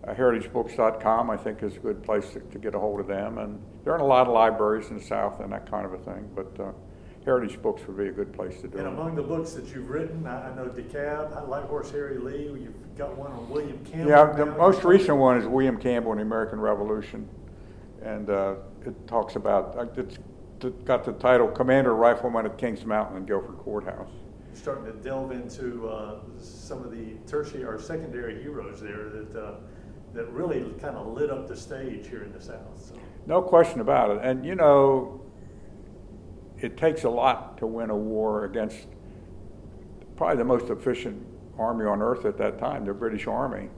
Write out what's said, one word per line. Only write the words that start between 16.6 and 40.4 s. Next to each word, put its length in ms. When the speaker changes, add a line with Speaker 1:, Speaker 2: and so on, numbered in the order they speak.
Speaker 1:
Revolution. 680
And, 280
uh, 260
it 220
talks 280
about, 420
uh, 100
it's 220
t-, 80
got 180
the 80
title 380
Commander 460
Rifleman 500
at 120
Kings 280
Mountain 320
and 100
Guilford 300
Courthouse. 500
Speaker 2:
You're 80
starting 300
to 80
delve 400
into, 560
uh, 300
some 420
of 100
the 240
tertiary 380
or 120
secondary 640
heroes 380
there 300
that, 260
uh, 200
that 180
really 480
kinda 220
lit 280
up 200
the 80
stage 500
here 160
in 80
the 80
South, 420
so. 120
Speaker 1:
No 160
question 400
about 300
it. 120
And, 220
you 100
know, 640
it 160
takes 280
a 60
lot 500
to 80
win 240
a 40
war 500
against 420
probably 220
the 60